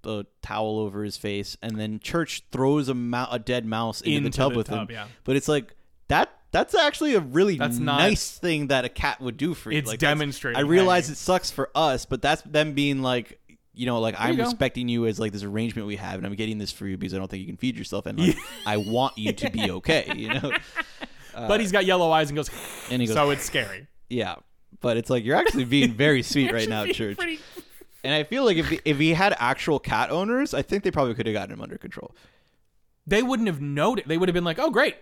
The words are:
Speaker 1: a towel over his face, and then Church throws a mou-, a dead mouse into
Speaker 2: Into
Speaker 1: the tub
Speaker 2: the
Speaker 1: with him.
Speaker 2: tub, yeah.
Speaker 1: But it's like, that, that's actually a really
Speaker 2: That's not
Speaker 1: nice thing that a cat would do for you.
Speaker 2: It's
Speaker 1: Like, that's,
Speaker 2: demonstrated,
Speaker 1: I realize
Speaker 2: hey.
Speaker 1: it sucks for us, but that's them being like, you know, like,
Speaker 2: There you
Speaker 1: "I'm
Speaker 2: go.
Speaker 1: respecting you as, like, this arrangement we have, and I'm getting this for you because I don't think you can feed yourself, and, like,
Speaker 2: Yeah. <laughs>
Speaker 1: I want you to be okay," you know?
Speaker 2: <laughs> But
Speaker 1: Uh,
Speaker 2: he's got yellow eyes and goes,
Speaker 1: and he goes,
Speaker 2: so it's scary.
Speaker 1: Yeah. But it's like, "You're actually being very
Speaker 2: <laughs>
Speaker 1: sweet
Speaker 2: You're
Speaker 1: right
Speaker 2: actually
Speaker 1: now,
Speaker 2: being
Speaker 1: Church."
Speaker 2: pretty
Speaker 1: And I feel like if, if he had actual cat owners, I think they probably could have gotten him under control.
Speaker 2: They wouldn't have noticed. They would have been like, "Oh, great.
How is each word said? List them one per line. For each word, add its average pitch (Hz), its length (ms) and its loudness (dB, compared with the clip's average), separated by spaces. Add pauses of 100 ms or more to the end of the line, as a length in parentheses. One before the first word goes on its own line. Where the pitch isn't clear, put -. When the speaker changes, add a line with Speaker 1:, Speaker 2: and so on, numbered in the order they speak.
Speaker 1:
a 104 160 -4 (160)
towel 107 380 -4
over 104 240 -4
his 101 120 -6
face, 101 460 -6
and 110 180 -6
then 107 200 -4
Church - 520 -4
throws 135 380 2
a 135 60 0
mou-, 120 360 -4
a 123 80 -4
dead 123 260 -2
mouse 110 360 -2
into 151 160 0
Speaker 2:
Into 139 140 0
Speaker 1:
the - 60 -6
tub 127 160 4
Speaker 2:
the 120 40 0
Speaker 1:
with 110 100 0
him. 107 120 -4
Speaker 2:
tub, 110 120 -8
yeah. 110 140 -10 (180)
Speaker 1:
But 131 120 2
it's 139 120 2
like, 151 260 0 (360)
that, 151 220 2 (200)
that's - 240 2
actually 294 400 4
a 196 60 6
really 160 360 2
Speaker 2:
That's 120 200 -2
not 143 220 2
Speaker 1:
nice 196 380 2
thing 156 300 0
that 131 180 2
a 120 40 -4
cat 143 320 -4
would 123 160 -6
do 151 160 -2
for - 180 -8
you. 151 60 0
Speaker 2:
It's 143 100 -2
Speaker 1:
Like, 113 120 -6
that's, 147 120 4
Speaker 2:
demonstrated, 143 460 -2
Speaker 1:
I 139 40 2
realize 180 460 4
Speaker 2:
hey. 151 60 -6
Speaker 1:
it - 40 -10
sucks 180 340 0
for 135 240 -4
us, 143 300 2
but 131 160 -4
that's 151 200 2
them 151 320 0
being 143 280 2
like, 127 380 -2 (340)
you 123 120 -6
know, 120 160 2
like, 110 160 0
Speaker 2:
There 107 100 -2
you 123 40 2
Speaker 1:
"I'm 131 60 2
Speaker 2:
go. - 80 2
Speaker 1:
respecting 127 440 -2
you 117 160 0
as, 107 140 0
like, 110 120 -2
this 101 120 -8
arrangement 107 440 -4
we 104 100 -6
have, 95 200 -8
and 92 80 -8
I'm 101 100 -6
getting 110 220 -4
this 101 160 -6
for 98 140 -8
you 95 100 -4
because 92 160 -6
I 95 60 -4
don't 95 100 -6
think 98 120 -10
you 98 60 -10
can 95 100 -12
feed 123 200 -2
yourself, 101 280 -6
and, 110 140 -6
like, 180 160 4
Speaker 2:
Yeah. - 60 -12 (120)
<laughs> - 120 -12
Speaker 1:
I 107 120 0
want 113 400 0
you 107 160 -2
to - 160 -4
be 107 220 -2
okay," 135 440 0
you 110 140 -6
know? 139 280 -4
Speaker 2:
<laughs> 359 40 -4 (720)
But 120 180 -4
Speaker 1:
Uh, 214 80 4
Speaker 2:
he's 202 120 0
got 196 140 4
yellow 180 260 4
eyes 156 200 4
and 143 40 -6
goes, 147 140 -4 (400)
Speaker 1:
and 123 100 0
he 120 80 2
goes, 110 80 0
Speaker 2:
so 143 140 4
it's 143 140 0
scary. 101 420 -4 (240)
Speaker 1:
Yeah. 101 260 -2 (460)
But 117 160 2
it's 117 120 -4
like, 123 140 2
"You're 127 120 0
actually 339 300 2
being 123 280 4
very 135 300 4
Speaker 2:
<laughs> - 80 -6
Speaker 1:
sweet 139 140 4
Speaker 2:
You're 113 80 0
Speaker 1:
right 113 100 0
Speaker 2:
actually 110 120 -2
Speaker 1:
now, 107 100 0
Speaker 2:
being - 100 -2
Speaker 1:
Church." - 220 -4
Speaker 2:
pretty 339 220 -4 (640)
Speaker 1:
And 135 100 0
I 151 100 0
feel 262 200 -2
like 196 140 6
if, 156 280 0
if 151 120 4
he 160 160 4
had 185 260 4
actual 135 400 2
cat 113 300 0
owners, 220 460 0
I 135 80 0
think 202 200 -2
they 185 80 2
probably 135 220 0
could 113 140 -2
have 110 60 0
gotten 101 200 -4
him 107 80 -12
under - 160 -12
control. - 380 -14 (880)
Speaker 2:
They 196 160 2
wouldn't 247 260 0
have 147 140 -2
noticed. 147 460 0
They 160 100 0
would 180 120 4
have 175 40 0
been 175 100 0
like, 165 160 -2
"Oh, 302 120 2
great. 226 300 2